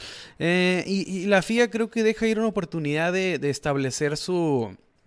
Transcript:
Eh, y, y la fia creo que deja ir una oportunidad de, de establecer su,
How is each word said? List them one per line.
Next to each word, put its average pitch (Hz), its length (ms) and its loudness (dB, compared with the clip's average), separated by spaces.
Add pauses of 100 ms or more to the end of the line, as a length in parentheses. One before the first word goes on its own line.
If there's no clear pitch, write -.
(400)
Eh, 180 480 2
y, 190 240 -2
y 185 160 -4
la 196 160 4
fia 233 280 2
creo 226 200 -2
que 226 120 0
deja 220 240 2
ir 220 120 2
una 226 100 2
oportunidad 165 640 -2
de, 185 260 0
de 143 100 -2
establecer 139 680 -2
su, 147 600 0 (300)